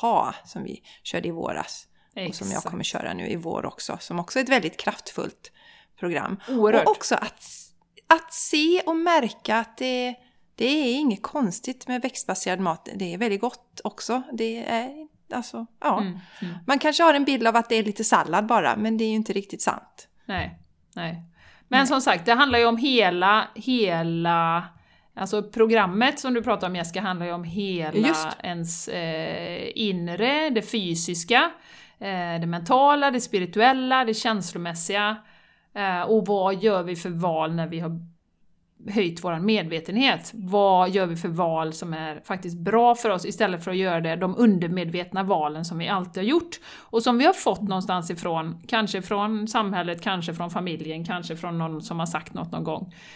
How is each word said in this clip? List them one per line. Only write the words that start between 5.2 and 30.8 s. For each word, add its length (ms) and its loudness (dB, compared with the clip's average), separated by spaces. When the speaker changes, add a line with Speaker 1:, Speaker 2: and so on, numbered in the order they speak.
Speaker 1:
program. 400 -4
Speaker 2:
Oerhört. 360 4
Speaker 1:
Och 60 6
också 240 0
att, 280 -6
att 260 4
se 520 4
och 100 0
märka 640 2
att 200 -4
det, 380 -2
det 100 -2
är 340 2
inget 220 0
konstigt 680 -4
med 140 -4
växtbaserad 580 -4
mat. 360 -2
Det 180 -6
är 40 -8
väldigt 240 0
gott 420 -8
också. 380 -4
Det 320 -4
är, 260 -4
alltså, 320 -8
ja. 200 2
Speaker 2:
Mm, 180 -6
mm. 120 -8
Speaker 1:
Man 120 2
kanske 240 2
har 100 8
en 120 4
bild 220 2
av 80 4
att 140 2
det 60 2
är 80 2
lite 200 -2
sallad 420 2
bara, 300 4
men 220 0
det 60 0
är 60 0
ju 60 0
inte 180 -2
riktigt 280 -6
sant. 460 -6
Speaker 2:
Nej, 340 -6
nej. 180 -6
Men 120 4
Speaker 1:
Nej. 80 4
Speaker 2:
som 140 2
sagt, 240 2
det 80 6
handlar 260 4
ju 60 8
om 120 4
hela, 800 4
hela, 1080 0
alltså 280 -2
programmet 760 4
som 140 -2
du 100 0
pratar 240 0
om, 80 -4
Jessica, 260 -6
handlar 240 -4
ju 80 -4
om 100 -8
hela 640 -2
Speaker 1:
Just. 200 0
Speaker 2:
ens, 440 -6
eh, 880 -6
inre, 760 0
det 120 0
fysiska, 880 0